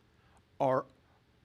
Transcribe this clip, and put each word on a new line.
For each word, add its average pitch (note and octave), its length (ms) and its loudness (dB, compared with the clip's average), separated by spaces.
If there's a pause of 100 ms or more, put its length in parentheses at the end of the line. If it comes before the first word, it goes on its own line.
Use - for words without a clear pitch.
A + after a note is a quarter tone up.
(600)
are C#3 240 0 (600)